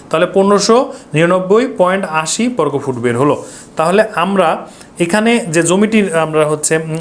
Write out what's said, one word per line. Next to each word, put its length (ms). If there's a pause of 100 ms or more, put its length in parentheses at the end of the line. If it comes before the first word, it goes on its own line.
তাহলে 240
পনেরোশো 600 (200)
নিরানব্বই 540 (100)
পয়েন্ট 280
আশি 420 (100)
বর্গ 220
ফুট 160
বের 220
হলো। 280 (300)
তাহলে 280 (120)
আমরা 520 (320)
এখানে 400 (100)
যে 140
জমিটি 360 (140)
আমরা 320
হচ্ছে, 320
উম, 240